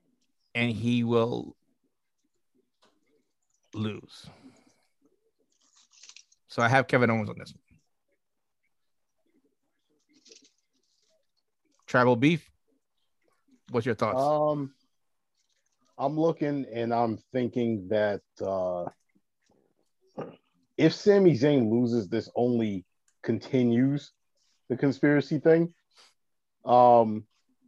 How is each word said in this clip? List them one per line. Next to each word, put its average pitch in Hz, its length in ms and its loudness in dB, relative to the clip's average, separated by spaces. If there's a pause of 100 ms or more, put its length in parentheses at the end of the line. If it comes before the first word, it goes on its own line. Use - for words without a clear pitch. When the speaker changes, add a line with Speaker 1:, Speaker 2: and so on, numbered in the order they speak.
(560)
Speaker 1:
And 120 160 -2
he 117 320 -2
will 117 520 -2 (2250)
lose. 107 520 -12 (2250)
So - 140 -6
I 117 80 2
have 131 180 2
Kevin 123 220 2
Owens 110 200 -4
on - 80 -14
this - 160 -18
one. - 80 -20 (4000)
Tribal 123 300 2
Beef, 151 340 0 (1200)
what's 120 160 -4
your 117 100 -2
thoughts? 113 220 -2
Speaker 2:
Um, 147 560 -2 (1200)
I'm 143 200 -4
looking 151 560 -2
and 117 200 -4
I'm 117 240 0 (160)
thinking 117 560 -4
that, 104 320 0 (200)
uh, 92 440 -4 (1900)
if 160 160 4
Sami 196 400 4
Zayn 127 360 2
loses, 117 400 -2
this 113 260 -4
only 113 500 -2 (380)
continues 123 880 0 (580)
the 127 80 -4
conspiracy 147 600 0
thing. 165 340 2 (880)
Um, 120 600 4 (420)